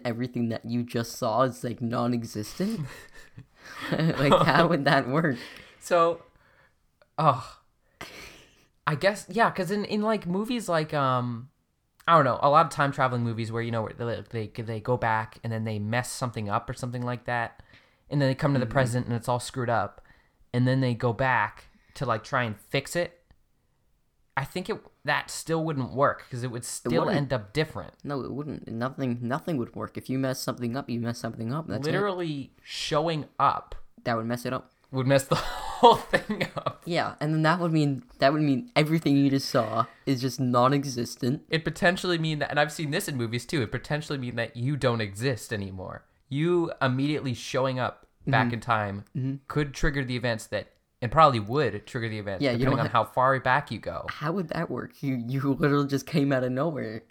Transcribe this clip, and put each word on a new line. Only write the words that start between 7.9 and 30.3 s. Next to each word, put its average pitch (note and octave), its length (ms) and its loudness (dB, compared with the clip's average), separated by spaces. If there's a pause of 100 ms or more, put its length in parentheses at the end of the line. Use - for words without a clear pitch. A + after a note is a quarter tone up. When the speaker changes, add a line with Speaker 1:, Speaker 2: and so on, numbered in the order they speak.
Speaker 2:
I D3+ 80 0
guess, G3 340 0
yeah, G3 220 2
'cause F3 200 -4
in, G#3 120 0
in, G#3 180 -2
like, G#3+ 240 0
movies G#3+ 440 -2
like, D#3 240 0
um, B2+ 560 0 (580)
I E3 80 6
don't D3+ 80 8
know, B2 180 2
a C#3+ 80 4
lot D#3 160 8
of C#3+ 60 -6
time C#3 220 0
traveling B2 300 0
movies A2+ 280 -2
where, A2+ 100 -2
you A#2 100 -4
know, A2+ 100 0
where G#2 120 -6
they, A2+ 640 -6
they, B2 80 -8
they A2 160 -6
go B2 160 2
back A2+ 480 -2
and A#2 80 -4
then A2 140 -2
they A2 140 -2
mess A2+ 300 -2
something A2+ 400 -4
up A2 200 -2
or C3 40 -8
something B2+ 300 -6
like B2 220 -6
that, A#2+ 360 -4 (480)
and C#3+ 120 2
then C3+ 80 6
they C3 60 2
come C#3+ 180 2
to C#3 60 4
the B2 60 2
Speaker 1:
Mm-hmm. A2+ 60 -6
Speaker 2:
present B2 360 2
and A#2+ 80 0
it's A2+ 120 -4
all B2 140 0
screwed A#2+ 280 -4
up, G2+ 320 -2 (520)
and B2 120 4
then C3 140 4
they B2+ 140 2
go A#2+ 180 0
back A#2 540 0 (300)
to, C#3 100 -6
like, A2+ 180 -2
try B2+ 200 0
and A2 140 -4
fix - 380 -4
it. E3+ 180 -2 (1200)
I C#3 80 -2
think F#3 240 -8
it, G#3 100 -6 (240)
that - 280 -2
still D#3+ 340 -2
wouldn't C3+ 280 -4
work C3 360 2
'cause A#2+ 140 -8
it B2+ 80 -6
would A2 120 -8
still - 280 -4 (140)
Speaker 1:
wouldn't. F3+ 120 2
Speaker 2:
end C#3 160 0
up G#2 200 -6
different. D3+ 400 -4 (100)
Speaker 1:
No, C#3 180 -4
it - 100 -6
wouldn't. C3+ 360 -8
Nothing, B2 520 -4
nothing C3 380 -2
would A#2 180 -4
work. G#2+ 220 -8
If A2 140 -10
you C3 80 -2
mess C3 200 -2